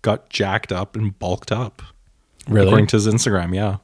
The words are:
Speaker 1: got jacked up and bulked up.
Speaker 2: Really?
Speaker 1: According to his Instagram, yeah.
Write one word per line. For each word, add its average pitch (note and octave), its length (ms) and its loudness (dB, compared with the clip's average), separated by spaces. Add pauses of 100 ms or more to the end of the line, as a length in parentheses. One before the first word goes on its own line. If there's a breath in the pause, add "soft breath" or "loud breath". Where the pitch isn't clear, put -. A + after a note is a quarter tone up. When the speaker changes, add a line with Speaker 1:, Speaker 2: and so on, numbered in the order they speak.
Speaker 1:
got - 280 -2
jacked G2 420 -4
up F#2+ 240 -6
and G#2+ 240 -4
bulked - 320 -4
up. A2 300 -6 (680)
Speaker 2:
Really? G#2 200 4
Speaker 1:
According G#2 200 6
to - 100 0
his G#2 100 2
Instagram, G2+ 480 0
yeah. G2 280 -2